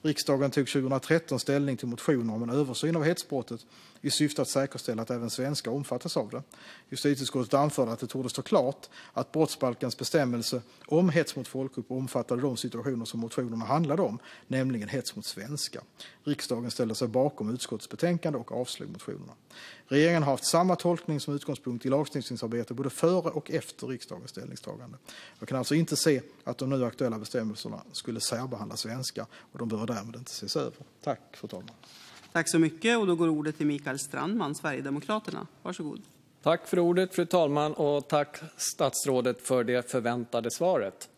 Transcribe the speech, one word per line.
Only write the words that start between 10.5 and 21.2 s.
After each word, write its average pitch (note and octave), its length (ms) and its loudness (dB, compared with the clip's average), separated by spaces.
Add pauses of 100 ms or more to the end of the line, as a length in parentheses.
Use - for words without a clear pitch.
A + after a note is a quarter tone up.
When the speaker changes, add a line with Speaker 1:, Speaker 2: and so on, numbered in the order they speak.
Speaker 1:
om F3 240 4
hets D#3 260 2
mot B2+ 120 -8
folkgrupp C3 420 -6
omfattade B2+ 520 -2
de C3 140 0
situationer A#2 480 -4
som A#2 160 -6
motionerna A2+ 440 -4
handlade D3 380 2
om, A#2+ 160 0 (280)
nämligen C3 420 0
hets C3 280 -4
mot G#2+ 80 -10
svenskar. - 580 -8 (420)
Riksdagen A#2+ 460 -2
ställde A2+ 240 0
sig B2 140 0
bakom B2 460 2
utskottets - 340 -6
betänkande E3 500 0
och A#2 140 -8
avslog B2 360 -6
motionerna. - 440 -10 (560)
Regeringen D#3+ 340 6
har C#3+ 80 4
haft C3 140 0
samma F3 320 4
tolkning E3 440 0